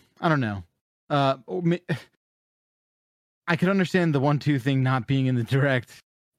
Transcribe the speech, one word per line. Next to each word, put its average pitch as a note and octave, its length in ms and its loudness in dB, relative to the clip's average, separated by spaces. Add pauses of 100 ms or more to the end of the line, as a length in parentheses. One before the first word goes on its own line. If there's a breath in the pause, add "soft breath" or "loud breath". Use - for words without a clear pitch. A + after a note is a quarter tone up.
(220)
I F3 80 0
don't D3+ 100 2
know. G2+ 240 -4 (480)
Uh, C#3 240 2 (100)
or F#3 160 -6
ma-, E3+ 140 2 (140)
<sighs> - 1600 -16
I E3+ 80 0
could F3+ 140 0
understand F3+ 460 2
the C#3 40 2
one, D3 200 2
two D3 180 0
thing C3 240 0
not B2+ 240 0
being C3+ 220 0
in B2+ 80 0
the A#2+ 80 -2
Direct, C3+ 560 -2 (400)